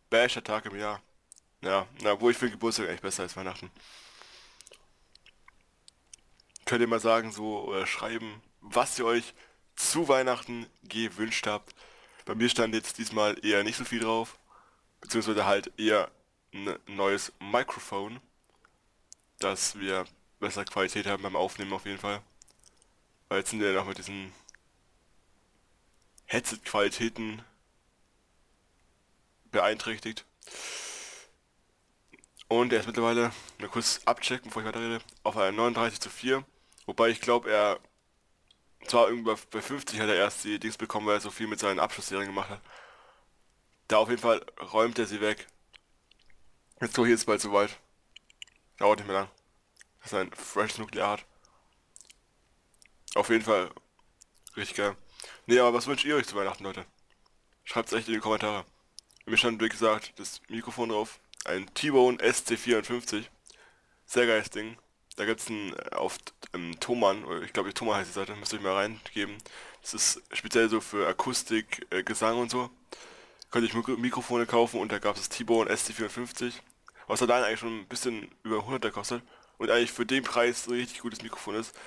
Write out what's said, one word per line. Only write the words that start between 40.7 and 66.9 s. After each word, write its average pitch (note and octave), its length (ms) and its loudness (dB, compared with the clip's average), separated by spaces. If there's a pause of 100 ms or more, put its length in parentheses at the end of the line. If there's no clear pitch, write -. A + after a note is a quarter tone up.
bekommen, G#2+ 300 -4
weil G#2 100 4
er G#2 40 0
so G#2 100 -8
viel A2+ 160 -6
mit G#2+ 120 -6
seinen F#2+ 220 0
Abschlussserien G2 460 -2
gemacht G2 240 -6
hat. G2+ 100 -12 (1300)
Da A2 100 4
auf A2 120 4
jeden A#2+ 100 0
Fall A#2 240 4 (280)
räumt A2+ 260 4
er A#2 80 2
sie G2+ 140 -6
weg. G#2+ 260 -2 (1300)
Jetzt A2+ 140 -4
so, A#2 120 4
hier A#2 80 8
ist A2 100 0
bald G#2 160 2
soweit. G2+ 380 2 (1000)
Dauert G#2 220 6
nicht G#2 80 -10
mehr G2 140 0
lang. G2 100 -4 (680)
Das - 120 -12
ist G#2 60 0
ein F#2 140 -2
freshes - 460 -4
Nukleat. - 460 -4 (1900)
Auf G#2 160 2
jeden A2+ 140 4
Fall G2 260 2 (840)
richtig G#2 200 -8
geil. G2+ 200 0 (500)
Nee, A#2+ 140 8
aber A#2+ 120 8
was A#2 140 0
wünscht C3+ 180 0
ihr D3 120 2
euch B2+ 100 2
zu - 80 -12
Weihnachten, G2 300 -4
Leute? F#2+ 200 -8 (800)
Schreibt's - 300 -2
echt A2+ 160 -2
in A2+ 60 0
die A2 60 -2
Kommentare. G#2+ 460 0 (600)
Mir A2+ 120 2
stand, A2+ 240 2
wie A2+ 60 2
gesagt, A2 480 2
das - 320 -12
Mikrofon A#2 420 -6
drauf. A2 300 -2 (240)
Ein F#2+ 280 -6
T-Bone B2+ 480 6
S A#2+ 240 4
C A#2 120 0
vierundfünfzig. A#2 760 0 (760)
Sehr B2 200 4
geiles G#2+ 240 4
Ding. A2 260 -8 (400)
Da G#2 80 -2
gibt's A2 240 0
ein, G#2 300 -6
äh, - 160 -10
auf, - 240 -2 (340)
ähm, E2+ 280 -8
Thomann, G#2+ 440 2